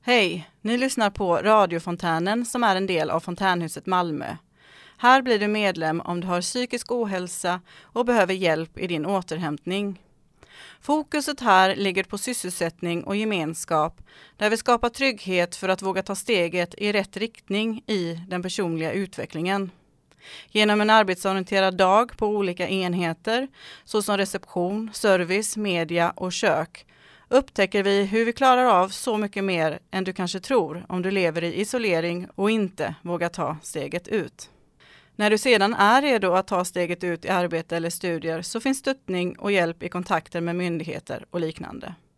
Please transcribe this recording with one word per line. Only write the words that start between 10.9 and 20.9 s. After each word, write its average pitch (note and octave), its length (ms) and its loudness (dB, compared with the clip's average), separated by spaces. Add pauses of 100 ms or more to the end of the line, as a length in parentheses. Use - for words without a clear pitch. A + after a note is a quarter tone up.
här F#3+ 360 6
ligger F#3+ 280 -2
på G3+ 140 -10
sysselsättning F3 840 -4
och G3 120 -4
gemenskap, E3 840 -2 (360)
där G#3 140 0
vi A3+ 60 0
skapar A#3+ 320 2
trygghet F#3+ 680 -2
för F#3+ 120 -6
att F#3 140 0
våga F#3+ 200 -2
ta G3 120 -6
steget F3 640 -2
i G#3 140 -2
rätt G3 240 -2
riktning A3 680 -4
i E3+ 420 -4
den F3+ 140 -6
personliga E3+ 500 -4
utvecklingen. F#3+ 800 -4 (800)
Genom G#3+ 300 4
en G#3 100 2